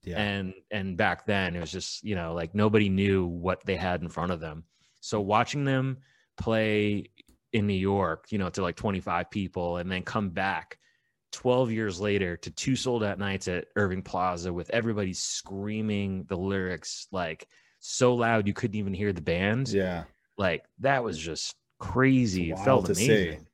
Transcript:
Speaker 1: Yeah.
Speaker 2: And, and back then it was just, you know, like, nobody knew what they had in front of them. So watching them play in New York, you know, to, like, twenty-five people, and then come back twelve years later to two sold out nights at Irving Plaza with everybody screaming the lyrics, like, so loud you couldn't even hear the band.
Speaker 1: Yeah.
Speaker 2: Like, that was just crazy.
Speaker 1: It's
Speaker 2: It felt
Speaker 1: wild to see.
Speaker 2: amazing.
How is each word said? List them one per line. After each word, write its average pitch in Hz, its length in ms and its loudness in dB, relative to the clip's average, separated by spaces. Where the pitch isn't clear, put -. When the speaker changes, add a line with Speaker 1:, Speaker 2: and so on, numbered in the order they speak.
Speaker 1:
Yeah. 87 180 -6
Speaker 2:
And, 101 320 -2
and 95 280 -4
back 92 260 2
then 95 320 0
it 87 40 -4
was 82 120 -6
just, - 320 -8
you 107 100 -2
know, 85 200 -4
like, 85 200 -6
nobody 104 360 6
knew 98 340 4
what 87 400 -2
they 95 120 0
had 90 260 -2
in 85 80 -6
front 87 220 -2
of 82 80 -4
them. 80 240 -10
So - 200 -4
watching 107 440 2
them 131 340 0
play 107 760 2
in 104 120 4
New 101 60 2
York, 95 580 0
you 107 80 -2
know, 92 120 -2
to, 98 100 -4
like, 87 160 0
twenty-five 90 540 -2
people, 87 480 -4
and 87 120 -4
then 92 120 -2
come 104 280 -2
back 95 480 -4
twelve 123 400 2
years 104 300 -2
later 98 340 0
to - 140 -12
two 131 260 0
sold 120 260 0
out 101 160 -2
nights 98 300 -4
at 90 280 -4
Irving 95 260 0
Plaza 90 500 -2
with 87 180 -6
everybody 107 440 0
screaming 101 1120 -4
the 95 80 -4
lyrics, 92 760 -4
like, 85 380 -6
so 123 340 4
loud 113 320 2
you 101 60 2
couldn't 107 240 -2
even 98 160 -2
hear 101 220 0
the 87 80 -8
band. 98 480 0
Speaker 1:
Yeah. 90 340 0
Speaker 2:
Like, 92 280 0
that 135 220 2
was 92 160 -4
just 78 380 -6
crazy. 107 680 4
Speaker 1:
It's 78 100 -4
Speaker 2:
It - 40 -6
felt 131 180 6
Speaker 1:
wild 90 60 -2
to 101 60 4
see. 101 120 2
Speaker 2:
amazing. 90 480 4